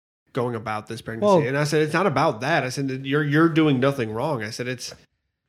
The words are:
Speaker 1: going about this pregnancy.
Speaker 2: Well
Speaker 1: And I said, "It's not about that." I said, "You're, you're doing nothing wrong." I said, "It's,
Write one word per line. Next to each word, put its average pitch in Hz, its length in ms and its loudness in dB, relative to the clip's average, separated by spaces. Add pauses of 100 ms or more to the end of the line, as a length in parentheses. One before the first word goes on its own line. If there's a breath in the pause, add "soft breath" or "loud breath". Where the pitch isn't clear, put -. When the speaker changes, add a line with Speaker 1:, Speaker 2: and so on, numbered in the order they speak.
(320)
Speaker 1:
going 123 220 -2
about 107 320 -6
this 113 160 -12
pregnancy. 113 240 -4
Speaker 2:
Well 180 200 6
Speaker 1:
And 135 120 -2
I 151 60 0
said, 151 180 0
"It's 151 100 -2
not 175 140 2
about 151 340 2
that." 139 240 0
I 127 60 -6
said, 135 340 -6
"You're, 139 180 0
you're 151 280 4
doing 151 300 4
nothing 131 340 0
wrong." 127 280 -4
I 104 60 -8
said, 120 180 -8
"It's, 123 280 -10 (540)